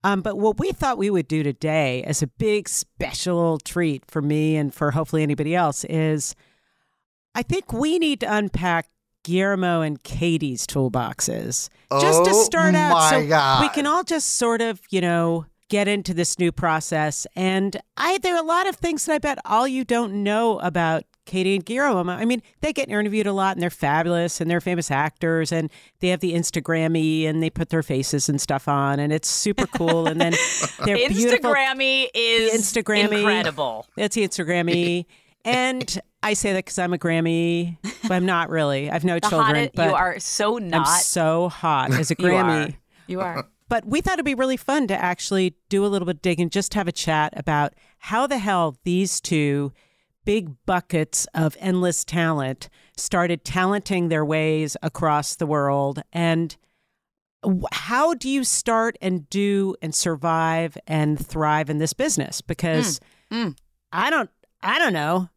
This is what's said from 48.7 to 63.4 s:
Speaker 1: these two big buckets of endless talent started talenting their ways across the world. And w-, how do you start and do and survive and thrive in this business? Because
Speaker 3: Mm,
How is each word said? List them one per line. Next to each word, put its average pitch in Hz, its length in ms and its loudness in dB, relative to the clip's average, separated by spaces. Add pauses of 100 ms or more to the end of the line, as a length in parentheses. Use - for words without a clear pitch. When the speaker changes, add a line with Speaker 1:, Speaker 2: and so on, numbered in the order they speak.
Speaker 1:
these 180 380 0
two 143 500 0 (540)
big 208 240 0 (160)
buckets 175 680 -2
of 160 240 0
endless 180 460 0
talent 156 640 -2 (300)
started 175 480 -2
talenting 185 640 0
their 156 160 2
ways 156 580 0
across 151 520 -2
the 170 120 -4
world. 139 640 0
And 165 440 0 (880)
w-, 190 280 0
how 269 420 0
do 254 160 -6
you 269 140 0
start 226 580 0
and 180 280 -2
do 196 520 0
and 160 140 -6
survive 160 880 0
and 151 400 0
thrive 151 440 0
in 151 80 -2
this 156 160 0
business? - 480 -2
Because 165 580 -2 (320)
Speaker 3:
Mm, 226 180 -2